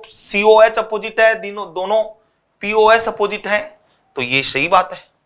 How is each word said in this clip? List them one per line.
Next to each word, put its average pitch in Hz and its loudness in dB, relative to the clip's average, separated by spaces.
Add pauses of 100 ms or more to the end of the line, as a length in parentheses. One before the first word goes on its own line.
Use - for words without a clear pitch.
सीओएच 214 2
अपोजिट 220 -4
है, 220 4
दोनों, 202 -12
दोनों 196 -2 (600)
पीओएस 220 4
अपोजिट 202 -4
है, 202 -2 (560)
तो 131 -4
ये 127 -2
सही 139 -4
बात 185 2
है, - -18 (240)